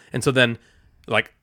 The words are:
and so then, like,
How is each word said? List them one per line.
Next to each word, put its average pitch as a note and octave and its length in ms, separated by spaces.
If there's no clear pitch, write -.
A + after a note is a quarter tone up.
and B2 120
so C#3+ 80
then, B2 260
like, A2 360